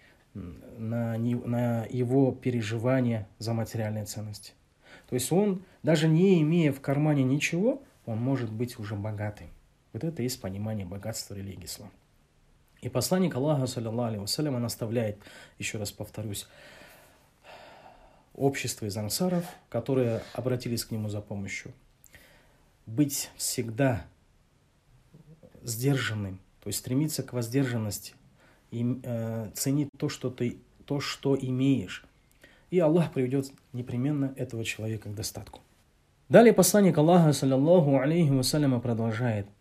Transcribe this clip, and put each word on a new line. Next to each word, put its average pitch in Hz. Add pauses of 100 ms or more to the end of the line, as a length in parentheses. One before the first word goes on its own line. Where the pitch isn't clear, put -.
(340)
на 113
не-, 120
на 120
его 127
переживания 117 (100)
за 113
материальные 110
ценности. 104 (560)
То -
есть 127
он, 190 (220)
даже 160
не 170
имея 156
в -
кармане 143
ничего, 170 (220)
он 110
может 120
быть 117
уже 104
богатым. 104 (420)
Вот 117
это 160
и -
есть 123
понимание 101
богатства 98
религии 98
ислам. - (880)
И -
посланник 180
Аллаха, 139
саллаллаху 117
алейхи 107
вассаляма, 135
наставляет, 113 (400)
еще -
раз 104
повторюсь, 107 (1900)
общество 135
из 101
ансаров, 175 (240)
которые 117 (100)
обратились 120
к -
нему 107
за 104
помощью, 101 (1120)
быть 127
всегда 117 (1600)
сдержанным, 110 (200)
то -
есть 101
стремиться 139
к -
воздержанности, 120 (560)
и, 120
э, 113
ценить 139
то, 147
что 131
ты, 123 (260)
то, 143
что -
имеешь. 127 (640)
И 175
Аллах 160
приведет 135 (220)
непременно 131
этого 113
человека 110
к 104
достатку. - (680)
Далее 214
посланник 190
Аллаха, 160
саллаллаху 139
алейхи 151
вассаляма, 135
продолжает: 113 (140)